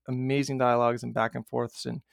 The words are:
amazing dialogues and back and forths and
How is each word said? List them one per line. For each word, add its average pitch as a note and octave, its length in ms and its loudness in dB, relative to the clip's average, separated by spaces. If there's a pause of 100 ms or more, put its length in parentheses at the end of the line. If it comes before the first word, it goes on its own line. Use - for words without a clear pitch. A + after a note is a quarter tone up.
amazing C3 500 0
dialogues A#2+ 460 2
and A#2+ 100 -8
back A#2 220 0
and A#2 100 -8
forths A#2+ 400 -4
and A#2+ 160 -6 (100)